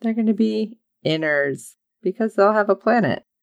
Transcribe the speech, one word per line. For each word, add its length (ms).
They're 140
gonna 200
be 440
inners, 680
because 320
they'll 180
have 160
a 80
planet." 460